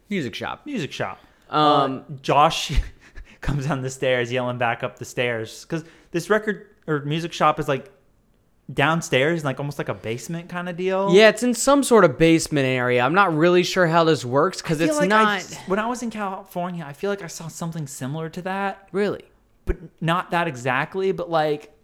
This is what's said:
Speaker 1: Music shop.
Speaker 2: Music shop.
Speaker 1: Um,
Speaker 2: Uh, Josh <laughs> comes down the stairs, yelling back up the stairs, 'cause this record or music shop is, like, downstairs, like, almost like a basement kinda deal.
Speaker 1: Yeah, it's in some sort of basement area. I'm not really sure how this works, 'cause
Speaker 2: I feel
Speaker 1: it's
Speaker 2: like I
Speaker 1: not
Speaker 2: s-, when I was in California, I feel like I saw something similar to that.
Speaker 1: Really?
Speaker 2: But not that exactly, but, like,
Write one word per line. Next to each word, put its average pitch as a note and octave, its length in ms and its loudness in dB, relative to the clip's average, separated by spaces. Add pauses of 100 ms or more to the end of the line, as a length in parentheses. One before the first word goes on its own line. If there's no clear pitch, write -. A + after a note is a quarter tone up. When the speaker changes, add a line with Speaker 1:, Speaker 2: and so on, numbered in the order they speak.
Speaker 1:
Music D#3+ 260 -6
shop. C#2 320 -10
Speaker 2:
Music G3 260 -6
shop. G2 260 -8 (320)
Speaker 1:
Um, C#3+ 580 2
Speaker 2:
Uh, D#3 40 -14 (100)
Josh D3+ 500 2 (360)
<laughs> - 320 -20
comes C3+ 260 -4
down C#3 160 -4
the C3 80 -6
stairs, B2+ 420 0
yelling B2 260 -2
back A#2 240 -2
up - 160 -8
the A#2 60 -12
stairs, A#2 600 -4
'cause D#3+ 180 -6 (260)
this E3+ 200 -4
record G#3+ 360 0 (200)
or D3+ 140 0
music D#3+ 320 -4
shop D3+ 280 2
is, C3+ 80 -4
like, C3+ 220 -4 (840)
downstairs, D3+ 720 2
like, C3 140 -4
almost C#3+ 200 -8
like D#3+ 100 -6
a A#2+ 60 -6
basement B2 540 -8
kinda F3 240 -8
deal. F#3 400 0
Speaker 1:
Yeah, G#3+ 160 10
it's G#3+ 140 2
in B3 120 0
some C#4 280 4
sort A3 220 6
of C#3+ 140 2
basement D#3 480 4
area. B2 380 2
I'm C#3+ 100 0
not F#3+ 220 4
really F3 280 4
sure F3+ 240 2
how E3 160 4
this D3+ 200 2
works, C#3 380 0
'cause D#3 180 -2
Speaker 2:
I E3+ 40 2
feel - 100 2
Speaker 1:
it's G3 60 0
Speaker 2:
like G3 120 2
I A3 120 6
Speaker 1:
not G#3 140 0
Speaker 2:
s-, D#3+ 180 -12 (100)
when F#3+ 140 -2
I A3 60 -4
was A#3+ 160 -6
in A#3 80 -6
California, F#3+ 760 -8
I C#3+ 60 -12
feel G3 180 -4
like G3 120 -6
I E3 40 -12
saw D#3+ 220 -12
something D#3+ 400 -8
similar D#3 400 -8
to E3+ 140 -12
that. F#3+ 500 -6
Speaker 1:
Really? F#3 300 -2 (440)
Speaker 2:
But - 100 -2 (240)
not E3+ 300 -2
that F3 160 0
exactly, C#3+ 680 -2
but, E3 180 -6
like, D#3 420 0 (120)